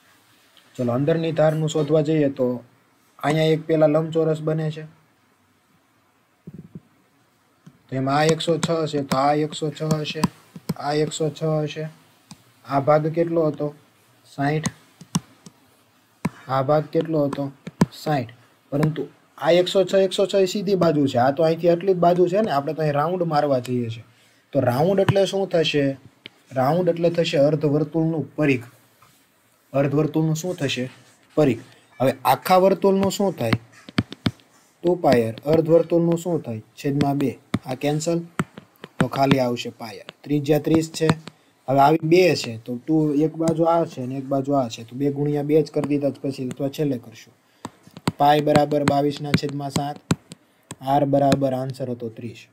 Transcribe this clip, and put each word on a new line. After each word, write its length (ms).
ચલો, 160
અંદરની 400
ધારનું 360
શોધવા 340
જઈએ 280
તો 160
અહીંયા 340
એક 140
પેલા 200
લંબચોરસ 540
બને 300
છે. 140
તો 140
એમાં 220
આ 60
એકસો 340
છ 120
હશે, 320
તો 140
આ 180
એકસો 360
છ 100
હશે, 280
આ 160
એકસો 380
છ 120
હશે. 200
આ 160
ભાગ 280
કેટલો 380
હતો? 200
સાઠ. 360
આ 140
ભાગ 300
કેટલો 340
હતો? 180
સાઠ. 380
પરંતુ 300
આ 120
એકસો 340
છ, 100
એકસો 320
છ 80
એ 120
સીધી 300
બાજુ 300
છે. 120
આ 140
તો 100
અહીંથી 280
આટલી 240
જ 40
બાજુ 300
છે 120
ને, 100
આપણે 240
તો 80
અહીં 120
રાઉન્ડ 280
મારવા 360
જઈએ 320
છીએ. 140
તો 80
રાઉન્ડ 400
એટલે 260
શું 220
થશે? 360
રાઉન્ડ 360
એટલે 220
થશે 280
અર્ધવર્તુળનું 840
પરિઘ. 300
અર્ધવર્તુળનું 640
શું 200
થશે? 280
પરિઘ. 260
હવે 120
આખા 340
વર્તુળનું 540
શું 200
થાય? 240
ટુ 120
પાય 300
આર. 100
અર્ધવર્તુળનું 640
શું 240
થાય? 200
છેદમાં 420
બે. 140
આ 80
cancel, 480
તો 100
ખાલી 320
આવશે 300
પાય 280
આર. 240
ત્રિજ્યા 360
ત્રીસ 340
છે. 160
હવે 120
આવી 280
બે 140
છે, 240
તો 180
ટુ 180
એક 220
બાજુ 280
આ 220
છે 200
ને 120
એક 60
બાજુ 300
આ 140
છે, 160
તો 120
બે 140
ગુણ્યા 320
બે 200
જ 80
કરી 180
દીધા, 220
પછી 380
તો 200
છેલ્લે 300
કરશું. 360
પાય 240
બરાબર 440
બાવીસના 480
છેદમાં 380
સાત, 260
આર 240
બરાબર 500
answer 360
હતો 180
ત્રીસ. 320